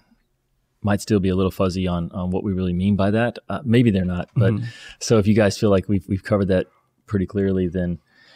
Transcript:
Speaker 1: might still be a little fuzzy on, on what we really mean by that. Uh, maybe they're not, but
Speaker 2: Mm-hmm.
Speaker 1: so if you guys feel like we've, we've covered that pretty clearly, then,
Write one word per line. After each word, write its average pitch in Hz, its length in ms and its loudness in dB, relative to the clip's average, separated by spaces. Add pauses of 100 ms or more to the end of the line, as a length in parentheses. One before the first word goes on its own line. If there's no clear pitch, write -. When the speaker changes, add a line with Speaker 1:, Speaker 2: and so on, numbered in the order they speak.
(840)
Speaker 1:
might 104 180 -2
still 104 200 0
be 92 80 0
a 92 80 0
little 95 160 0
fuzzy 92 340 -2
on, 87 260 -2
on 92 180 -6
what 92 120 -2
we 101 100 -4
really 92 200 -2
mean 95 240 2
by 98 160 0
that. - 260 -2 (100)
Uh, - 160 -6
maybe 117 260 4
they're 95 140 0
not, 90 300 -4
but 98 200 2
Speaker 2:
Mm-hmm. 113 100 -4 (360)
Speaker 1:
so 117 180 2
if 98 80 2
you 110 80 4
guys 101 240 2
feel 107 120 2
like 95 180 2
we've, 101 200 -2
we've 98 160 -4
covered 98 240 0
that 92 180 2 (400)
pretty 95 200 -2
clearly, 95 420 -2
then, 87 300 -4 (380)